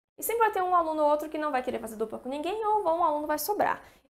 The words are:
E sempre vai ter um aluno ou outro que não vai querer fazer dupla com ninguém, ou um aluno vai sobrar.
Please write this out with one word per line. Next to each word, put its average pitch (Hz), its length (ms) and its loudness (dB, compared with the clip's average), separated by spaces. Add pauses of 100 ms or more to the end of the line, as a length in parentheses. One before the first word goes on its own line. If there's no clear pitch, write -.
(180)
E 302 60 -12
sempre 453 220 2
vai 427 60 4
ter 381 100 0
um 359 140 2
aluno 320 280 2
ou 294 60 6
outro 302 200 2
que 311 80 -6
não 302 140 -2
vai 254 100 0
querer 233 180 -4
fazer 220 160 -10
dupla 220 240 -6
com 247 100 -10
ninguém, 339 360 -4
ou 415 180 2
um 339 200 2
aluno 302 240 0
vai 302 100 0
sobrar. - 440 0 (280)